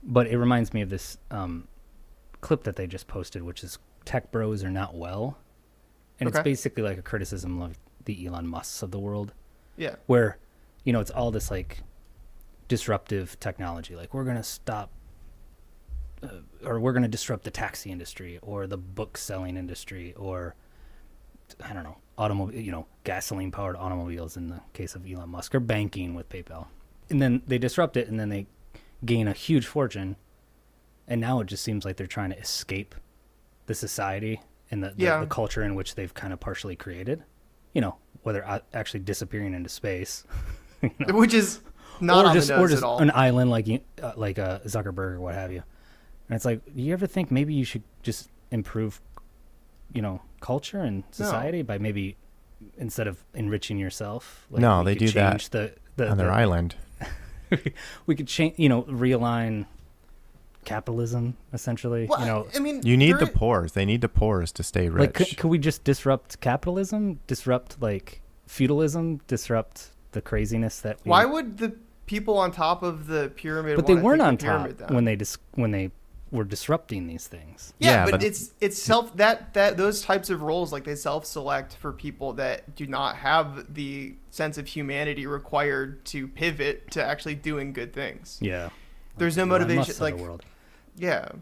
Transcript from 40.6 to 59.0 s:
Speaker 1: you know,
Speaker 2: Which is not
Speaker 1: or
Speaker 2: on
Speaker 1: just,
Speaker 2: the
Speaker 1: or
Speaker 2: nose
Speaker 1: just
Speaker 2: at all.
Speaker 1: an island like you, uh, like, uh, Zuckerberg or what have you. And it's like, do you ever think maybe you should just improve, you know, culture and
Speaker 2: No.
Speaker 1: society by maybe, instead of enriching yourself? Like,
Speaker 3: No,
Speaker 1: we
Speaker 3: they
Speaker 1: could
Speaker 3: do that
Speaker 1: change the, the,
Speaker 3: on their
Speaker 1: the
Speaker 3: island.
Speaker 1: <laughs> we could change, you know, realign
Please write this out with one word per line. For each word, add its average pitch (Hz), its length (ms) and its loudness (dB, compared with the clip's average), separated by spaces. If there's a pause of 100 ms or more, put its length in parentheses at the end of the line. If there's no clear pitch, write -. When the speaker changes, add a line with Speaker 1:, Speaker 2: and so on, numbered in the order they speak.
Speaker 1:
you 123 160 0
know, 185 160 2
Speaker 2:
Which 226 180 8
is 214 260 4 (400)
not 180 260 10
Speaker 1:
or 175 40 12
Speaker 2:
on 165 60 8
Speaker 1:
just, 156 140 6
Speaker 2:
the 139 60 4
Speaker 1:
or - 40 6
Speaker 2:
nose 180 120 8
Speaker 1:
just 135 120 4
Speaker 2:
at 123 40 2
all. 120 120 2
Speaker 1:
an 147 140 8
island 127 360 6
like 113 180 4
you, 113 120 2 (220)
uh, 117 140 -6
like, 104 240 -2
uh, 95 200 -2
Zuckerberg 95 560 -4
or 87 40 -8
what 90 140 -6
have 92 180 -6
you. 90 120 -8 (640)
And 117 60 -2
it's 110 100 -2
like, 117 180 0 (120)
do 131 60 -6
you 151 120 0
ever 185 140 0
think 180 240 0
maybe 143 240 2
you 135 100 2
should - 180 -6 (200)
just - 260 -6 (220)
improve, 110 500 -4 (880)
you 120 120 -4
know, 95 180 -4 (200)
culture 143 380 -4
and 107 220 -2
Speaker 2:
No. - 240 -6
Speaker 1:
society 160 380 -2
by 107 160 -4
maybe, 101 380 -4 (600)
instead 113 300 -4
of 92 160 -8 (100)
enriching 104 460 -2
yourself? 101 720 -8
Like, 120 100 4
Speaker 3:
No, 110 180 10
Speaker 1:
we 87 60 6
Speaker 3:
they 98 100 6
Speaker 1:
could 101 120 -4
Speaker 3:
do 110 60 6
that 101 180 8
Speaker 1:
change - 180 -2
the, 107 240 -2 (240)
the, 120 140 2
Speaker 3:
on 101 60 4
their 90 100 4
Speaker 1:
the 92 60 4
Speaker 3:
island. 87 420 4 (760)
Speaker 1:
<laughs> - 540 -4
we 160 100 4
could 139 120 -6
change, 160 300 2
you 156 120 8
know, 123 140 6
realign 117 840 2 (1000)